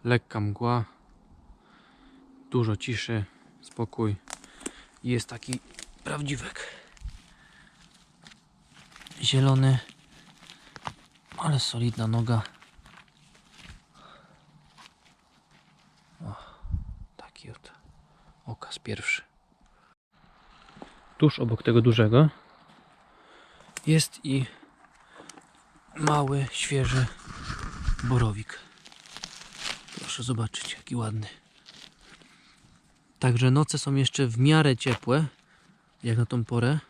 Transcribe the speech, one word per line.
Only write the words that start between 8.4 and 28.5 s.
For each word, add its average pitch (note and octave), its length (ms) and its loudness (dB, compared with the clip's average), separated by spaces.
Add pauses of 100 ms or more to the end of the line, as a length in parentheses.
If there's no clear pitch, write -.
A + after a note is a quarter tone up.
Zielony, C3 560 4 (1600)
ale D3+ 220 0
solidna A#2 460 -2
noga. A2+ 360 0 (3750)
O, G#2 140 -12 (840)
taki - 340 -20
oto - 200 -20 (760)
okaz - 320 -14
pierwszy. - 440 -6 (2000)
Tuż D3+ 200 4
obok A2+ 240 -2
tego A#2 180 6
dużego A#2 480 6 (1600)
jest D#3 380 2
i C3+ 220 0 (1500)
mały, D3 560 2
świeży B2+ 540 0 (1000)
borowik. A2+ 540 -2 (1400)